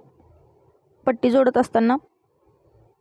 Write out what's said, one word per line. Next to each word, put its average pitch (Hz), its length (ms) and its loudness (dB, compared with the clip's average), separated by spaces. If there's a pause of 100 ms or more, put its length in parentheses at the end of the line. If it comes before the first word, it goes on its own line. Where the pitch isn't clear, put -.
(1080)
पट्टी 247 240 -2
जोडत 254 280 2
असताना 233 380 0 (1040)